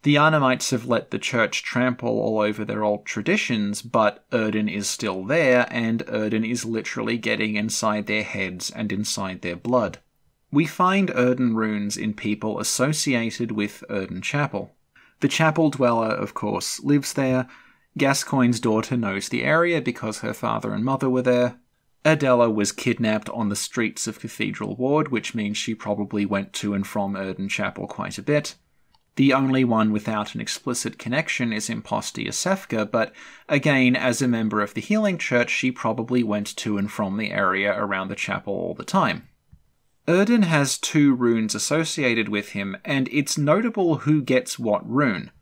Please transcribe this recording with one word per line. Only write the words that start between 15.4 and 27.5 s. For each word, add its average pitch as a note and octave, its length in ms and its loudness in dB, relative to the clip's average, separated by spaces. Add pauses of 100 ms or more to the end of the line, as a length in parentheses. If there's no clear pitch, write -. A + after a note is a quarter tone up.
dweller, A#2 400 2
of G#2 240 -4
course, - 460 -4
lives C#3 340 2
there. C3 360 0 (480)
Gascoigne's C3+ 640 2
daughter A2+ 340 2
knows G2 320 -2
the B2 160 -2
area E3 380 2
because A#2 380 -4
her A2+ 140 -6
father A2 400 -4
and G#2+ 120 -2
mother C3+ 240 0
were B2+ 120 2
there. B2 380 2 (460)
Adela B2+ 440 6
was G#2 220 0
kidnapped A2 580 -2
on G#2+ 200 -2
the G2+ 60 -2
streets - 520 -4
of G#2+ 120 -10
Cathedral G#2 560 -6
Ward, C#3+ 340 2
which A#2 260 -2
means G#2 220 -2
she A2+ 180 -4
probably G#2 500 -2
went G2 280 -2
to G2+ 200 -2
and G2 140 -2
from G2+ 280 -4
Erden F#2+ 340 -6
Chapel G2 380 -4